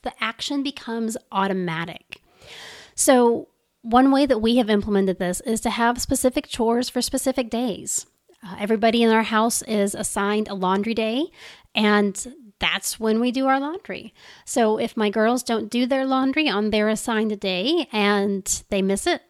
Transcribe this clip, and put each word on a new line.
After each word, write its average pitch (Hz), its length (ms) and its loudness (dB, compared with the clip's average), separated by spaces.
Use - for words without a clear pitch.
the 247 160 -6
action 233 420 -4
becomes 226 560 -6
automatic. 180 880 -4
So 240 540 4
one 254 300 4
way 269 140 4
that 254 140 2
we 226 180 4
have 220 120 2
implemented 196 480 2
this 180 240 -4
is 226 200 -4
to 226 100 -2
have 233 300 0
specific 262 460 0
chores 233 420 0
for 247 120 -4
specific 262 480 -2
days. 226 560 -4
Uh, 180 140 -12
everybody 226 420 2
in 226 80 6
our 220 140 4
house 220 400 0
is 208 320 -2
assigned 208 540 -2
a 208 40 -8
laundry 196 400 0
day, 226 340 -2
and 208 640 2
that's 175 400 -2
when 220 200 0
we 247 120 0
do 262 160 -2
our 269 120 2
laundry. 285 540 -10
So 220 320 0
if 233 200 -4
my 214 120 2
girls 226 320 2
don't 220 300 -4
do 247 160 0
their 269 180 0
laundry 269 440 0
on 208 200 0
their 214 200 2
assigned 214 500 -2
day 208 520 -2
and 202 800 0
they 196 140 0
miss 196 240 0
it 339 220 0